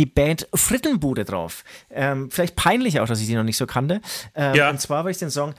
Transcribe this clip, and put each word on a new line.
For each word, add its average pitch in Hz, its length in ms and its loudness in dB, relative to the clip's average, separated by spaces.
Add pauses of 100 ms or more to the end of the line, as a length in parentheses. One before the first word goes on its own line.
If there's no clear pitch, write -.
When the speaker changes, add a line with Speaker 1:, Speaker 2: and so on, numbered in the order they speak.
Speaker 1:
die 151 40 8
Band 147 480 2
Frittenbude 165 720 0
drauf. 85 380 -6 (280)
Ähm, 135 400 -2
vielleicht 175 260 -2
peinlich 214 440 2
auch, 113 60 2
dass 113 140 0
ich 110 80 -2
die 113 80 0
noch 113 80 2
nicht 110 120 0
so 127 100 0
kannte. 147 340 0 (340)
Ähm, 143 220 0
Speaker 2:
Ja. 147 120 6
Speaker 1:
und 143 120 -2
zwar 151 240 -2
will 185 80 -2
ich 175 60 -6
den 165 120 -4
Song 143 280 -4